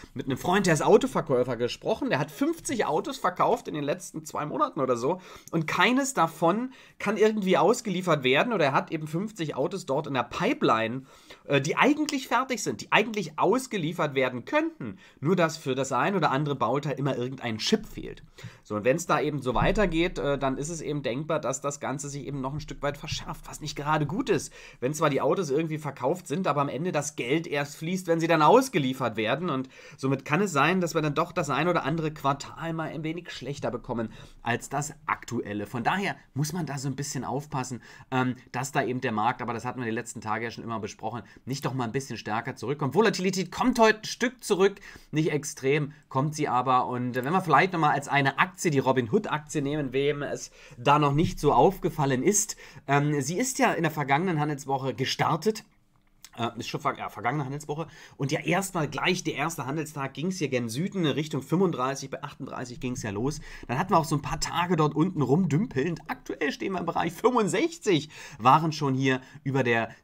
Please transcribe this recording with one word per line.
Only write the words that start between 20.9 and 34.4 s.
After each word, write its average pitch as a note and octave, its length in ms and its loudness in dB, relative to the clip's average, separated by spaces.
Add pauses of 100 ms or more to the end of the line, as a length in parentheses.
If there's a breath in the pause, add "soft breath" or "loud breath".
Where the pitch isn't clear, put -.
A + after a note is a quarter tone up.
denkbar, D3 380 -2
dass C3+ 220 -4
das C#3 180 -4
Ganze C3+ 300 -6
sich C#3 180 -10
eben C#3 140 -6
noch C3+ 120 -4
ein D3+ 60 -6
Stück C#3+ 220 -10
weit C#3 160 -2
verschärft, - 500 -10
was - 140 -14
nicht D3+ 160 -8
gerade D3+ 280 0
gut E3+ 240 -4
ist. D#3+ 220 0 (300 loud breath)
Wenn C3+ 120 -2
zwar D#3 160 2
die C3 120 0
Autos D#3+ 280 0
irgendwie D#3 280 0
verkauft D3 500 -4
sind, F3+ 180 -2
aber D3 140 2
am - 100 0
Ende F3 220 -4
das - 240 -4
Geld D3+ 320 0
erst C#3+ 300 -2
fließt, F#3 300 -4
wenn E3 120 4
sie D#3+ 80 2
dann D#3+ 140 6
ausgeliefert C#3+ 760 6
werden. C3 340 0
Und C3 200 -4 (260 loud breath)
somit C3+ 300 -2
kann D#3 160 0
es G3+ 100 0
sein, D#3 300 4
dass E3+ 120 -2
wir D#3+ 80 2
dann D3+ 140 0
doch D#3+ 160 0
das D#3+ 180 -2
ein D3 200 2
oder F3 160 2
andere D#3 260 0
Quartal D3+ 640 -4
mal D#3+ 160 -4
ein D3+ 160 -8
wenig E3+ 260 -6
schlechter B2+ 400 -6
bekommen A#2 400 -4 (300 loud breath)